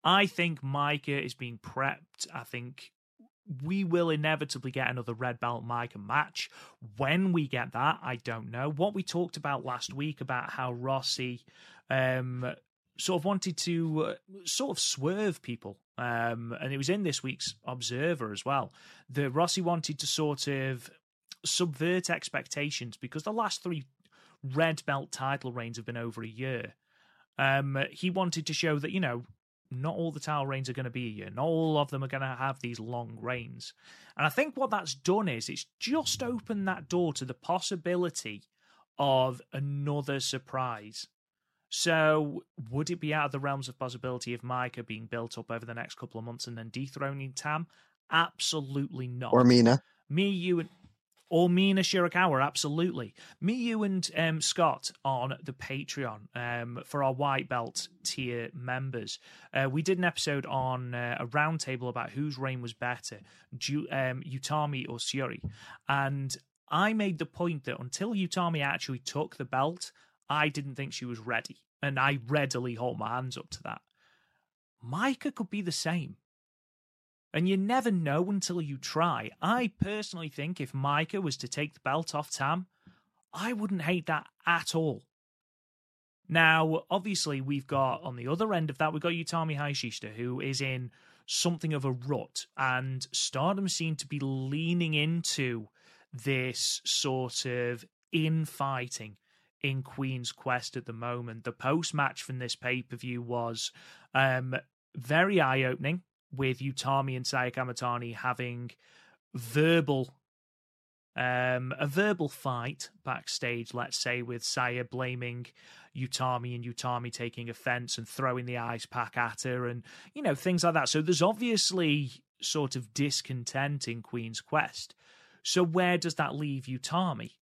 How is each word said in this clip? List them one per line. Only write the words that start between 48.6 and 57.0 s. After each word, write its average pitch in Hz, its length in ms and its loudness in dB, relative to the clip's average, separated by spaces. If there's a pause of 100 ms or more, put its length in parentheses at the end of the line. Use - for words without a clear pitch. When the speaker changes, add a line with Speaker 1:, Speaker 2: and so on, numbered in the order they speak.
Speaker 1:
not. 123 260 -2
Speaker 2:
Or 123 100 12
Mina. 123 400 10 (280)
Speaker 1:
Me, 180 180 4
you, 180 320 2
and 165 80 -6 (640)
or 170 160 8
Mina 190 320 6
Shirakawa, 180 640 4
absolutely. 147 720 0 (260)
Me, 202 140 2
you, 233 300 0
and, 190 240 0 (100)
um, 160 240 2
Scott - 480 2 (120)
on 135 400 -2
the 139 120 -8
Patreon, 135 800 -6
um, 120 500 -4
for 143 180 -2